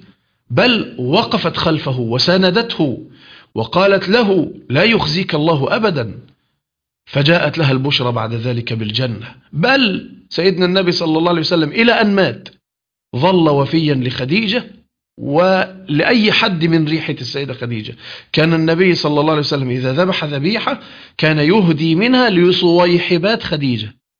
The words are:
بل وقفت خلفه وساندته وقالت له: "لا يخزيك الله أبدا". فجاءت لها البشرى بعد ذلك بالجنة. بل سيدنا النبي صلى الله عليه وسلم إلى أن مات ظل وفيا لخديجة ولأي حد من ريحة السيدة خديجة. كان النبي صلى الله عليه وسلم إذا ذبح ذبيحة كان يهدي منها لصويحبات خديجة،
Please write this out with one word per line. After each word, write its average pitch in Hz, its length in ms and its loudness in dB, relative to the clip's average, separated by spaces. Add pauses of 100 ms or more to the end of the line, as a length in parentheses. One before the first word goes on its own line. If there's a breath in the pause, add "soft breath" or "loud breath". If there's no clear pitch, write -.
(500 soft breath)
بل 196 500 0
وقفت 165 580 -2
خلفه 147 420 -2
وساندته 175 1120 0 (460 loud breath)
وقالت 185 540 2
له: 202 420 2 (180)
"لا 139 140 2
يخزيك 185 520 0
الله 151 400 0
أبدا". 151 440 -2 (840)
فجاءت 147 520 2
لها 143 140 2
البشرى 131 400 -2
بعد 113 220 -4
ذلك 117 400 -4
بالجنة. 110 640 -6 (180)
بل 247 580 0 (180)
سيدنا 180 360 0
النبي 180 260 2
صلى 160 260 0
الله 170 120 2
عليه 170 100 0
وسلم 156 300 0
إلى 233 220 2
أن 208 240 2
مات 170 340 -2 (640)
ظل 165 340 4
وفيا 147 460 0
لخديجة 160 760 -4 (460)
ولأي 185 1160 0
حد 180 340 0
من 165 220 2
ريحة 156 340 -4
السيدة 135 320 -8
خديجة. 117 420 -8 (380 loud breath)
كان 160 200 4
النبي 165 420 2
صلى 147 240 0
الله 156 120 2
عليه 151 100 2
وسلم 135 280 -4
إذا 127 240 -2
ذبح 180 320 0
ذبيحة 185 540 -4 (380 loud breath)
كان 156 220 2
يهدي 165 560 2
منها 247 340 2
لصويحبات 175 1120 2
خديجة، 123 520 -4 (240)